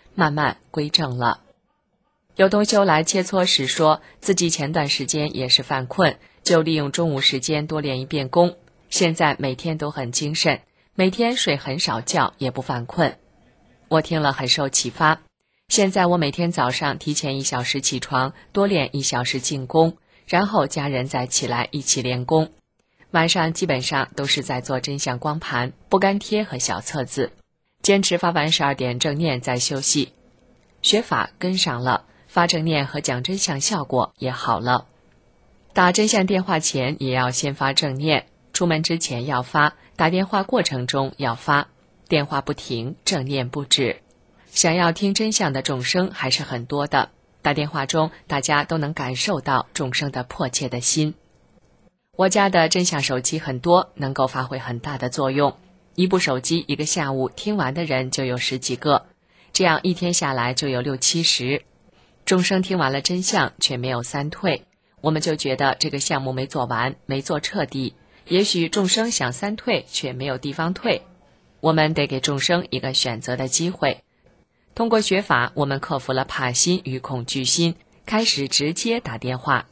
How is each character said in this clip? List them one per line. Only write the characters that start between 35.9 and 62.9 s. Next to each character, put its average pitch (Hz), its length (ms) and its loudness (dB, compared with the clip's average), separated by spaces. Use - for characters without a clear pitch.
真 214 140 4
相 214 200 2
电 185 180 2
话 180 140 0
前 139 400 -2
也 131 140 -2
要 127 180 2
先 139 240 -2
发 139 180 0
正 139 240 0
念， 147 300 0
出 180 140 0
门 160 160 2
之 165 160 -2
前 120 280 -4
要 127 160 0
发， 151 320 2
打 165 140 4
电 185 160 0
话 196 160 0
过 208 200 0
程 127 240 -2
中 135 300 0
要 123 180 -2
发， 143 340 0
电 147 180 2
话 139 140 -2
不 147 120 -4
停， 131 520 -6
正 147 200 0
念 131 240 -2
不 139 160 -6
止。 - 380 2
想 165 240 4
要 175 160 4
听 196 220 0
真 220 200 -2
相 170 200 0
的 131 100 -2
众 131 200 -2
生 180 280 0
还 - 200 -4
是 151 120 -2
很 123 240 -6
多 143 200 -2
的， 143 240 2
打 147 120 2
电 147 140 -2
话 135 180 -4
中 160 240 0
大 143 140 2
家 147 240 2
都 165 140 -2
能 147 160 -4
感 131 200 -6
受 151 260 -2
到 131 340 0
众 131 200 -4
生 143 160 -2
的 127 140 -6
迫 139 240 -4
切 127 200 -4
的 123 120 -6
心。 151 340 0
我 190 140 4
家 196 180 4
的 165 220 4
真 180 160 2
相 147 160 -2
手 131 180 0
机 156 180 -2
很 131 220 -6
多， 170 340 4
能 135 200 -4
够 131 120 2
发 131 180 -2
挥 127 140 -6
很 120 200 -8
大 139 180 -8
的 127 140 -4
作 135 200 0
用， 139 280 2
一 185 120 2
部 185 120 4
手 131 220 0
机 165 260 0
一 147 80 -2
个 151 120 -4
下 147 260 -2
午 131 160 -2
听 208 300 -4
完 135 160 -2
的 170 100 -4
人 131 260 -2
就 135 140 -2
有 123 140 -2
十 127 200 -4
几 123 180 -4
个， 143 280 2
这 185 140 2
样 160 160 4
一 185 100 2
天 175 220 -2
下 147 180 0
来 127 220 0
就 143 140 -2
有 127 120 -2
六 135 160 -4
七 165 260 0
十。 135 420 0
众 185 180 4
生 190 200 2
听 185 160 -2
完 139 120 2